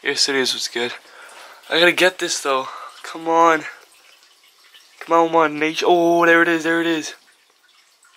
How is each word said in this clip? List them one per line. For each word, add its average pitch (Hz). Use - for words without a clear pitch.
Yesterday's 135
was 104
good. 120
I 156
gotta 170
get 180
this, 175
though. 135
Come 165
on. 165
Come 165
on, 170
come 165
on, 151
nature. 156
Oh, 170
there 170
it 170
is, 160
there 165
it 165
is. 160